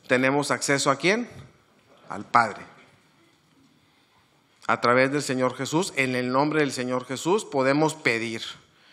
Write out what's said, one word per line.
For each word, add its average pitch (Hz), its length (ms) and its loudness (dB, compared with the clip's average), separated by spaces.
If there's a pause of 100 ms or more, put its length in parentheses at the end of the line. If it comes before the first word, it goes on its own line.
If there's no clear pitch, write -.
¿tenemos 135 440 2
acceso 139 400 2
a 135 60 2
quién? 214 320 0 (800)
Al 98 160 -10
Padre. 113 380 2 (2000)
A 117 140 0
través 127 320 4
del 147 100 -2
Señor 127 340 -2
Jesús, 147 400 -4
en 131 180 0
el 123 180 -2
nombre 151 280 2
del 143 120 0
Señor 127 320 -4
Jesús, 170 400 -2
podemos 147 500 2
pedir. 113 480 -2 (500)